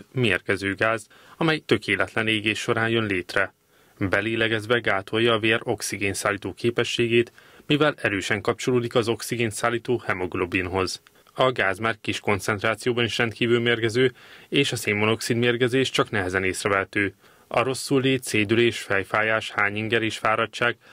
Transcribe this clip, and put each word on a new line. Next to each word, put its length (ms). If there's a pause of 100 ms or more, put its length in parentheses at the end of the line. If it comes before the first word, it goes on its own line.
(120)
mérgező 640
gáz, 340 (300)
amely 220
tökéletlen 680
égés 320
során 300
jön 160
létre. 480 (440)
Belélegezve 840
gátolja 540
a 60
vér 240
oxigénszállító 880
képességét, 800 (340)
mivel 360
erősen 400
kapcsolódik 540
az 120
oxigénszállító 1000
hemoglobinhoz. 960 (320)
A 180
gáz 260
már 240
kis 180
koncentrációban 840
is 140
rendkívül 420
mérgező, 540 (360)
és 220
a 40
szénmonoxid 600
mérgezés 520
csak 200
nehezen 340
észrevehető. 680 (340)
A 160
rosszul 380
lét, 220
szédülés, 560
fejfájás, 720
hányinger 500
és 160
fáradtság 600 (160)